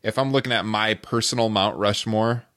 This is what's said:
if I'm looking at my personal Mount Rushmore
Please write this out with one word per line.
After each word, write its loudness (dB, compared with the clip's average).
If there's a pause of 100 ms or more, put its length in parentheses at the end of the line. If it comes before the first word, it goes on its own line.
if -2
I'm 0
looking 0
at 0
my 0
personal -2
Mount 0
Rushmore 0 (120)